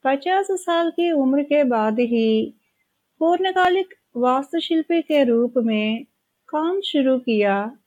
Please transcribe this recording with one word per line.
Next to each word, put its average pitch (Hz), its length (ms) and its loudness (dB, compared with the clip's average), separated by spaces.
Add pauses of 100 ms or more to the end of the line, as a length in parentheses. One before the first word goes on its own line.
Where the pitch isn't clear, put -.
पचास 359 460 0
साल 339 400 -2
की 339 220 -2
उम्र 277 300 0
के 285 220 2
बाद 220 360 0
ही 226 540 0 (640)
पूर्णकालिक 370 760 0 (220)
वास्तुशिल्पी 311 880 -2
के 294 220 2
रूप 240 320 2
में 226 480 -2 (440)
काम 339 320 -2
शुरू 262 380 0
किया। 208 580 -2 (100)